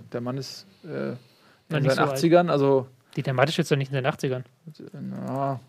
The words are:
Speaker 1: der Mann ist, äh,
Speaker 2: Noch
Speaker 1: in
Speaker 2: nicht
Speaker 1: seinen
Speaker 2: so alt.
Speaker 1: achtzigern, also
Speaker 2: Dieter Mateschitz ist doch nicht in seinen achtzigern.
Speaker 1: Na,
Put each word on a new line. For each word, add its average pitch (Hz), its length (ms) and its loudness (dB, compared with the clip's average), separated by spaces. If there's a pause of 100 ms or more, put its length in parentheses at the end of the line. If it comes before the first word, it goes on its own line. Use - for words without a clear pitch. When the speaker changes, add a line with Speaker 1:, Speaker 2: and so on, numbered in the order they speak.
(140)
Speaker 1:
der 123 80 -6
Mann 123 160 -6
ist, - 280 -12 (200)
äh, - 20 -14
Speaker 2:
Noch 139 920 -8
Speaker 1:
in 143 60 2
Speaker 2:
nicht 143 80 4
Speaker 1:
seinen 131 40 4
Speaker 2:
so 127 80 2
alt. 139 80 2
Speaker 1:
achtzigern, 165 380 4
also 139 380 4 (300)
Speaker 2:
Dieter 139 160 -2
Mateschitz 139 320 2
ist - 60 0
doch 151 40 4
nicht 135 140 -2
in 139 60 -4
seinen 127 100 0
achtzigern. 127 400 -2 (480)
Speaker 1:
Na, 127 760 -4